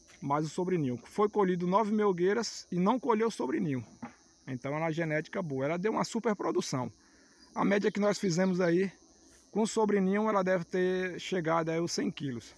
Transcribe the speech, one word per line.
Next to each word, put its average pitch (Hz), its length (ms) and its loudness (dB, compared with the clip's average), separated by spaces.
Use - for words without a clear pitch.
mais 147 240 0
o 156 40 -4
sobreninho. 165 500 -2
Foi - 300 0
colhido 185 380 2
nove 202 260 2
melgueiras 202 800 0
e 175 80 0
não 208 220 4
colheu 226 280 2
o - 40 -2
sobreninho. 170 520 -2
Então, 135 280 -4
ela 160 120 0
é 160 40 0
genética 160 500 -2
boa. 135 220 -2
Ela 160 120 0
deu 196 140 -2
uma 214 140 0
super 220 320 -2
produção. 131 560 -2
A - 120 0
média 202 260 2
que - 80 -2
nós 202 180 2
fizemos 185 440 0
aí, 180 320 2
com 208 120 0
o 220 40 2
sobreninho, 202 600 2
ela 202 160 2
deve 180 200 2
ter 185 540 -2
chegado 165 520 0
aí 165 80 -2
aos 170 120 -2
cem 208 220 -4
quilos. 127 460 -8